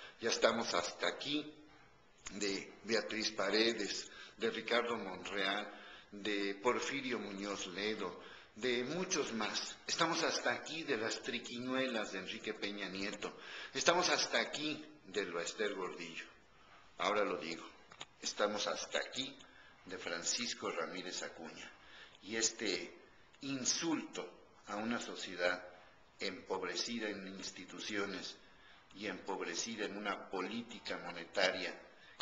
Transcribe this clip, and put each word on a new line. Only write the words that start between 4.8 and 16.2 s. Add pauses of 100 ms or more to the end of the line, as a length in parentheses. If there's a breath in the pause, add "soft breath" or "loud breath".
Monreal, (380 loud breath)
de
Porfirio
Muñoz
Ledo, (360 loud breath)
de
muchos
más. (100)
Estamos
hasta
aquí
de
las
triquiñuelas
de
Enrique
Peña
Nieto. (360 loud breath)
Estamos
hasta
aquí (220)
de
Loester
Gordillo. (720 loud breath)